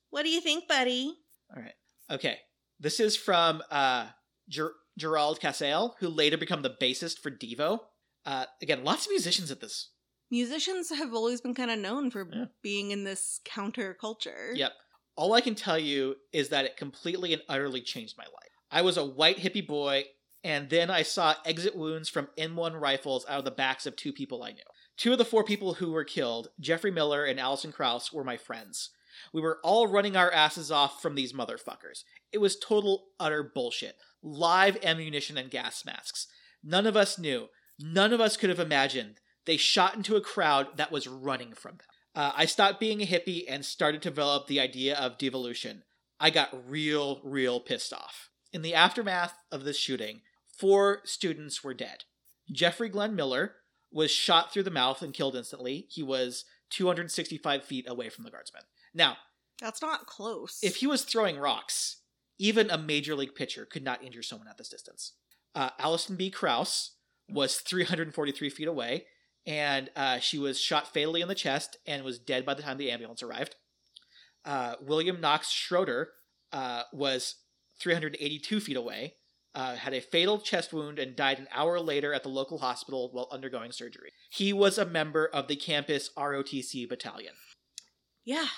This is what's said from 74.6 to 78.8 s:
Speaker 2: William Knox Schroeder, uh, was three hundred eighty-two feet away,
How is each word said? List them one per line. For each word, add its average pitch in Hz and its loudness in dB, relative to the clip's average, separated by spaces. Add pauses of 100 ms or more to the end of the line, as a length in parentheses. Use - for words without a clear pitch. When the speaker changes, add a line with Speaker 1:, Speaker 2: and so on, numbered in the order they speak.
Speaker 2:
William 165 0
Knox 151 2
Schroeder, 160 0 (420)
uh, 123 -4 (100)
was 135 -2 (440)
three 175 2
hundred 156 -4
eighty-two 151 -2
feet 208 -4
away, 117 -6 (400)